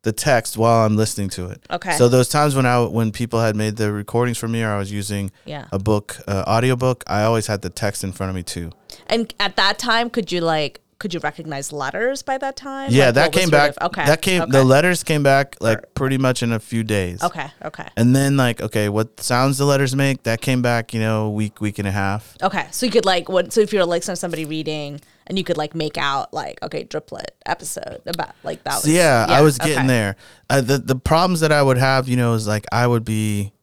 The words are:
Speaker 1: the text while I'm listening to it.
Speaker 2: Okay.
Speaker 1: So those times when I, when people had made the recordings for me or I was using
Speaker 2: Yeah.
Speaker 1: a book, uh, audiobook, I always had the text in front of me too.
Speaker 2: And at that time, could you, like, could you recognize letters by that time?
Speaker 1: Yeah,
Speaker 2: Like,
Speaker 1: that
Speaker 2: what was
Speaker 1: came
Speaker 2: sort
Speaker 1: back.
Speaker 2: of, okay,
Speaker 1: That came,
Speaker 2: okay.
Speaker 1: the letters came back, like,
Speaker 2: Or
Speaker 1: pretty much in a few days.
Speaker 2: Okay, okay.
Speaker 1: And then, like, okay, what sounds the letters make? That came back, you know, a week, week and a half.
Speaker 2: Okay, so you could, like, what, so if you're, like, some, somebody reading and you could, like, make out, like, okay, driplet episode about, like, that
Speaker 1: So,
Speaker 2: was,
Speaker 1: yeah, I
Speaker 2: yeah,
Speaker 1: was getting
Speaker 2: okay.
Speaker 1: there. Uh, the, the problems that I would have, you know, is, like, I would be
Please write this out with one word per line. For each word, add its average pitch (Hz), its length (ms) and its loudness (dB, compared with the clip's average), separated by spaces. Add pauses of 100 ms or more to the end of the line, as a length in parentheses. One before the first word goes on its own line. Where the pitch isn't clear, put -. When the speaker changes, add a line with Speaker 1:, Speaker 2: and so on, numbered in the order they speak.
Speaker 1:
the 107 100 -2
text 123 420 0
while 113 300 4
I'm 107 100 2
listening 104 360 -2
to 90 180 -8
it. - 200 -16
Speaker 2:
Okay. 175 280 -6
Speaker 1:
So 123 100 6
those 127 220 4
times 147 260 2
when 131 100 2
I, 123 200 4
when 110 260 0
people 117 300 -2
had 110 160 2
made 107 180 -2
the 107 160 0
recordings 117 460 -2
for 117 100 -6
me 117 160 -2
or 110 60 -2
I 104 80 -2
was 98 140 -4
using 101 400 -4 (120)
Speaker 2:
Yeah. 143 280 -12
Speaker 1:
a 98 80 -2
book, 104 380 -2 (100)
uh, 98 200 -2
audiobook, 123 600 0
I 104 160 0
always 113 240 0
had 101 140 -4
the 90 80 -6
text 101 360 -6
in 92 80 -6
front 95 160 -6
of 95 60 -6
me 87 80 -8
too. 85 280 -10 (360)
Speaker 2:
And 226 320 -4
at 202 180 -2
that 202 220 0
time, 233 300 0
could 226 220 -4
you, 175 100 -2
like, 156 380 -2 (200)
could 175 140 -8
you 170 60 -6
recognize 147 540 -8
letters 180 500 -4
by 262 160 -4
that 269 160 -6
time? 269 360 -10
Speaker 1:
Yeah, 135 160 4
Speaker 2:
Like, 117 80 2
Speaker 1:
that 139 100 4
Speaker 2:
what 151 100 -4
was 180 60 2
Speaker 1:
came 175 80 0
Speaker 2:
sort 147 120 4
Speaker 1:
back. 147 80 2 (120)
Speaker 2:
of, 175 100 -2
okay, 160 140 -4
Speaker 1:
That - 160 2
came, 185 220 0
Speaker 2:
okay. 127 80 -2
Speaker 1:
the 135 120 6
letters 156 400 4
came 151 200 0
back, 139 360 2
like, 110 200 0
Speaker 2:
Or - 20 -14 (120)
Speaker 1:
pretty 135 240 0
much 127 240 0
in 117 120 0
a 110 60 -2
few 113 240 -4
days. 95 380 -2
Speaker 2:
Okay, 160 300 -4 (140)
okay. - 220 -12 (100)
Speaker 1:
And 123 180 6
then, 139 220 2
like, 120 240 0
okay, 104 280 -2
what 110 300 -2
sounds 131 400 2
the 143 60 2
letters 135 300 2
make? 139 280 0
That 113 180 -2
came 127 220 0
back, 117 320 0
you 110 40 -2
know, 110 260 0
a 107 40 -2
week, 104 320 -4
week 104 180 -4
and 101 80 -4
a 95 40 -2
half. 101 500 -4
Speaker 2:
Okay, 185 300 -2
so - 160 -4
you 202 40 0
could, 226 140 2
like, 180 240 0
what, 180 240 0
so 226 80 4
if 214 120 2
you're, 185 120 2
like, 170 160 -2
some, 185 140 -6
somebody 165 300 -6
reading 151 540 -8 (280)
and 190 100 -4
you 185 60 -2
could, 175 140 -2
like, 160 180 -6
make 151 240 -4
out, 139 340 -2
like, 143 300 -8
okay, - 200 -8
driplet - 420 -12 (200)
episode - 640 -8
about, - 260 -4 (100)
like, - 200 -10
that 139 160 -4
Speaker 1:
So, - 80 0
Speaker 2:
was, 156 80 6
Speaker 1:
yeah, 147 340 6
I - 40 4
Speaker 2:
yeah, 135 80 8
Speaker 1:
was 147 180 6
getting 156 180 0
Speaker 2:
okay. 131 100 2
Speaker 1:
there. 107 280 2 (340)
Uh, 135 120 2
the, 131 180 2
the 127 160 0
problems 165 460 2
that 151 100 2
I 147 100 4
would 131 160 4
have, 131 320 2
you 123 80 2
know, 120 160 2
is, 110 140 -2
like, 104 240 -2
I 120 160 2
would 113 180 2
be 107 460 -2 (120)